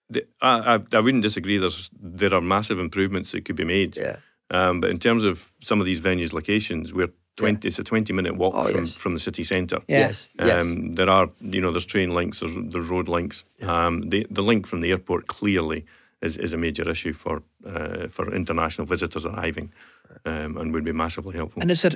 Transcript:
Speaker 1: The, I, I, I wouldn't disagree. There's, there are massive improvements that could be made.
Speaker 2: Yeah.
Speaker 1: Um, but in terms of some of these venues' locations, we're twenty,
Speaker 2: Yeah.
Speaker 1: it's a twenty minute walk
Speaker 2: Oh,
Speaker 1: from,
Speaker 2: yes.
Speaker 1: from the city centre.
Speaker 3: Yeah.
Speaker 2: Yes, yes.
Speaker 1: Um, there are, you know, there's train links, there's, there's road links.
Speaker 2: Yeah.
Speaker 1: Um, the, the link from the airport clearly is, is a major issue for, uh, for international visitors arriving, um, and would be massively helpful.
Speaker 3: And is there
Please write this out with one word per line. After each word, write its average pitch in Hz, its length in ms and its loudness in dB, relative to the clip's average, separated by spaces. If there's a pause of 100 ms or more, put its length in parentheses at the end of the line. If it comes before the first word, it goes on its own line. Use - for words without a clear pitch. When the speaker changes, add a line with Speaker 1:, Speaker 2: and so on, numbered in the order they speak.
Speaker 1:
The, - 160 -4 (160)
I, 120 340 4
I, 110 40 4 (140)
I 113 60 6
wouldn't 120 240 6
disagree. 101 340 0
There's, 92 320 -2 (100)
there 92 340 0
are 92 80 4
massive 95 380 0
improvements 92 520 -2
that - 140 -6
could - 100 -4
be - 80 -2
made. 92 340 2
Speaker 2:
Yeah. - 200 -4 (320)
Speaker 1:
Um, 90 320 2
but 92 80 2
in 92 100 -2
terms 117 240 4
of 90 260 0 (120)
some - 180 2
of 95 60 2
these 90 160 0
venues' 90 320 0
locations, 85 600 -2
we're 87 180 0 (260)
twenty, 107 300 0
Speaker 2:
Yeah. - 20 -2
Speaker 1:
it's - 100 -4
a - 60 -4
twenty 110 260 0
minute 92 240 0
walk 92 220 2
Speaker 2:
Oh, - 100 2
Speaker 1:
from, - 140 2
Speaker 2:
yes. 82 140 -4
Speaker 1:
from 92 180 -4
the 82 60 -2
city 85 240 -4
centre. 92 440 0
Speaker 3:
Yeah. 139 120 4
Speaker 2:
Yes, 104 380 0
yes. 87 240 4
Speaker 1:
Um, 85 340 -2
there 92 140 4
are, 95 200 6 (100)
you 92 220 -2
know, 90 100 2
there's 85 140 0
train 90 280 0
links, 87 280 0
there's, 85 160 -6
there's 90 320 -4
road 90 180 0
links. 85 380 -2 (160)
Speaker 2:
Yeah. 85 260 2
Speaker 1:
Um, 85 220 -2
the, 98 200 0
the - 140 -2
link 107 240 4
from 87 140 -4
the 85 100 2
airport 90 360 0
clearly 82 580 0 (360)
is, 82 160 -4
is 85 140 -4
a 82 60 -2
major 82 320 -2
issue 85 240 -4
for, 80 280 -6 (240)
uh, 85 440 -6
for 90 260 -6
international 82 500 -2
visitors 82 400 -4
arriving, 87 460 -6 (540)
um, 78 320 -6
and 80 160 -4
would 80 100 -2
be 82 80 -2
massively 85 460 -4
helpful. - 240 -6
Speaker 3:
And 175 100 2
is 170 120 4
there 170 120 4